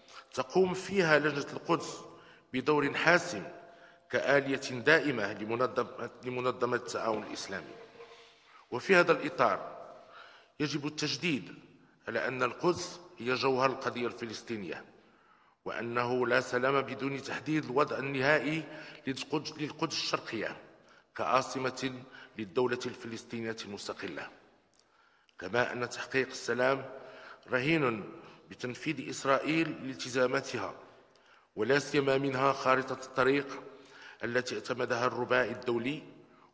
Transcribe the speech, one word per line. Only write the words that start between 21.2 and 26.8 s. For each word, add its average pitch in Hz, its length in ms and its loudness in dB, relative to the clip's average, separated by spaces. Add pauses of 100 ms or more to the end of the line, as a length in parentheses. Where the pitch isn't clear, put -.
للدولة 120 480 0
الفلسطينية 113 800 -8
المستقلة، 98 640 -8 (1120)
كما 98 340 0
أن 120 160 -4
تحقيق - 400 -2
السلام 127 640 0 (600)